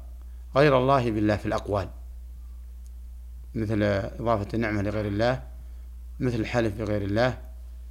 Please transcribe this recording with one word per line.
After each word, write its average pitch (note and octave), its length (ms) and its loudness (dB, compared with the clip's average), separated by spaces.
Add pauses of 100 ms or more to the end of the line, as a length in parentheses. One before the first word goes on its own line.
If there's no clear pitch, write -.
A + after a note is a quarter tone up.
(560)
غير C#3 220 8
الله B2+ 340 6
بالله G#2 240 4
في F#2+ 100 -2
الأقوال، G#2 440 0 (1700)
مثل G#2+ 280 2 (360)
إضافة A2 340 2
النعمة A2 280 2
لغير G#2 260 0
الله، A#2 360 2 (760)
مثل B2 160 2
الحلف A2 380 2
بغير G#2 280 0
الله، G#2+ 360 2 (540)